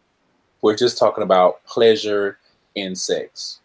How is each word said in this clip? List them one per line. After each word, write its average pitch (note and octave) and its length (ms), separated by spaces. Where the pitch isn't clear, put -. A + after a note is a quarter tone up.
We're G#2+ 160
just A#2+ 220
talking G#2+ 240
about F#2 420
pleasure G#2 720
in F#2+ 220
sex. - 680